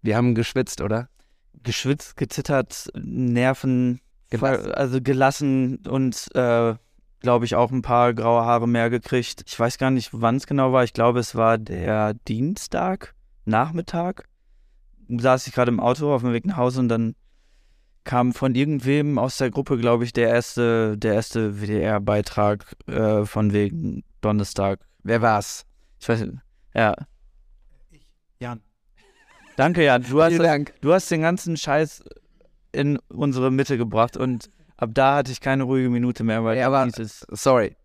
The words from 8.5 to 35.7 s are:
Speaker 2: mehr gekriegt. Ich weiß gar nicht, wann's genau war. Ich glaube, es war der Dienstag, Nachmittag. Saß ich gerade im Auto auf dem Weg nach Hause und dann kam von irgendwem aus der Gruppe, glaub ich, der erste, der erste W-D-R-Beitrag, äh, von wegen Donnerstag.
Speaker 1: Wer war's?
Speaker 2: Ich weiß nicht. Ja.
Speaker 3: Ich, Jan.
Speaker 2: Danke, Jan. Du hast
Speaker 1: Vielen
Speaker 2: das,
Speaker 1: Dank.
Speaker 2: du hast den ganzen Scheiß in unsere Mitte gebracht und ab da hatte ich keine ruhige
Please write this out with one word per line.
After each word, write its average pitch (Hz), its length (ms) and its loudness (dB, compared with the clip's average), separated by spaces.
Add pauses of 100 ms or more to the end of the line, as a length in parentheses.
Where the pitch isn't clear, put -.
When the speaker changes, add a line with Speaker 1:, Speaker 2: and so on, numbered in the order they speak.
Speaker 2:
mehr 117 220 2
gekriegt. 120 560 -4
Ich - 140 -16
weiß 117 180 0
gar 131 140 0
nicht, 123 200 -2
wann's 120 360 0
genau 135 260 2
war. 127 100 4
Ich 117 100 -2
glaube, 120 260 2
es - 160 -6
war 113 240 4
der 107 560 -2
Dienstag, 175 960 -4 (320)
Nachmittag. 170 800 -2 (840)
Saß 127 360 2
ich - 60 -16
gerade 120 180 2
im 110 80 0
Auto 143 340 0
auf 123 80 0
dem 123 120 -2
Weg 117 120 -4
nach 190 120 -4
Hause 127 240 0
und 123 60 2
dann 113 280 0 (880)
kam 123 280 0
von 131 220 -2
irgendwem 143 640 0
aus 127 200 -2
der 131 120 0
Gruppe, 131 300 -2
glaub 117 240 2
ich, 117 100 -8
der 117 160 2
erste, 117 680 0
der 107 160 0
erste 107 440 -2
W-D-R-Beitrag, 104 1160 -2 (100)
äh, 107 400 0
von 107 260 0
wegen 104 520 -2 (180)
Donnerstag. 101 600 -2 (200)
Speaker 1:
Wer 113 220 0
war's? 107 420 0 (340)
Speaker 2:
Ich - 80 -12
weiß 117 140 0
nicht. 117 160 -8 (380)
Ja. 107 180 2 (960)
Speaker 3:
Ich, - 160 -20 (340)
Jan. 120 220 -12 (960)
Speaker 2:
Danke, 165 280 4
Jan. 127 200 6
Du 131 180 2
hast 180 60 8
Speaker 1:
Vielen 170 160 4
Speaker 2:
das, 170 40 6
Speaker 1:
Dank. 147 340 0
Speaker 2:
du 147 120 4
hast 185 160 2
den 160 120 0
ganzen 165 360 -2
Scheiß 147 460 -2 (680)
in 143 360 -2
unsere 131 420 -2
Mitte 131 300 0
gebracht 113 360 0
und 127 360 -4 (260)
ab 113 160 -4
da 135 220 4
hatte 131 160 -2
ich 123 100 -12
keine 135 220 0
ruhige 131 260 0